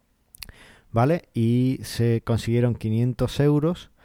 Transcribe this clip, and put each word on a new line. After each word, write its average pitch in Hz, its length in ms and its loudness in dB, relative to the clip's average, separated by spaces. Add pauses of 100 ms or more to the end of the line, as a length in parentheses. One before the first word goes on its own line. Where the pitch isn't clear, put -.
(920)
¿vale? 135 420 0
Y 123 500 2
se 117 380 0
consiguieron 120 520 0
quinientos 117 680 -2
euros 147 520 0 (140)